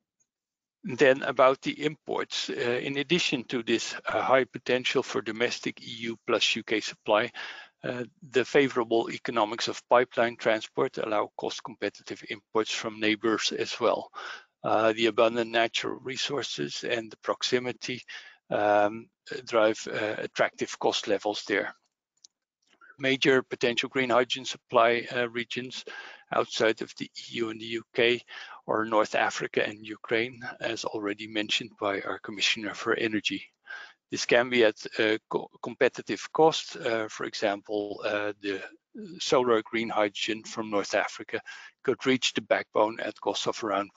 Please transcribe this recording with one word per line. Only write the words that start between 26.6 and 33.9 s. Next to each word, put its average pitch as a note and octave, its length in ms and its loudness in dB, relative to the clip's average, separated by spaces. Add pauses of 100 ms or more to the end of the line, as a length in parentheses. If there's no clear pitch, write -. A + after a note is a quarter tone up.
of - 160 -10
the - 80 -8
E - 160 -16 (200)
U A2+ 80 -2
and A2+ 100 -10
the A2+ 60 -12
U A2+ 180 -6 (100)
K A#2+ 280 4 (460)
are A2 160 2
North A2 300 2
Africa B2+ 500 0
and G#2+ 220 -6
Ukraine, A#2 540 -4 (200)
as A#2 260 -4
already G#2 420 -4
mentioned G#2+ 420 -2 (100)
by G2 220 -2
our G2 160 -6
Commissioner G#2 560 -2
for - 220 0
Energy. G#2+ 480 -2 (640)